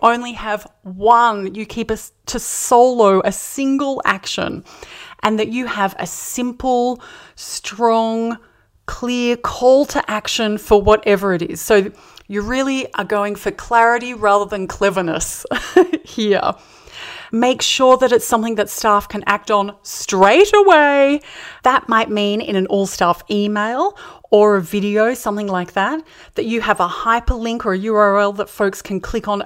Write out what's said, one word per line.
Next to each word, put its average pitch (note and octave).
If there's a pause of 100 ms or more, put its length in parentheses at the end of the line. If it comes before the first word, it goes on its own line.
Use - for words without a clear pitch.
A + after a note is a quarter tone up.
only A#3+
have G#3+ (160)
one, G#3
you G#3+
keep A3+
it A3 (160)
to -
solo, A#3+
a G3
single C4+
action, - (580)
and G#3+
that G#3+
you B3
have G3+
a F3+
simple, B3 (340)
strong, A3+ (480)
clear A#3+
call B3+
to -
action G#3+
for G#3
whatever G3+
it E3+
is. -
So G3+ (340)
you G3+
really C4
are G3+
going G3+
for G3
clarity A#3+
rather G#3
than F#3+
cleverness F#3+ (300)
<laughs> F4
here. - (800)
Make B3
sure B3+
that B3
it's A#3
something A3+
that G#3
staff G#3
can G#3
act -
on G3+
straight G#3+
away. D4 (440)
That B3+
might A3
mean G#3
in G#3
an F#3+
all-staff F#3+
email G#3+ (320)
or G#3
a F#3+
video, G#3
something G#3
like F3+
that, C4+ (320)
that G#3+
you A3+
have A3
a F3
hyperlink A#3
or G3+
a F#3
U G#3+
R G#3
L G3+
that G3
folks G3
can F#3+
click -
on G3+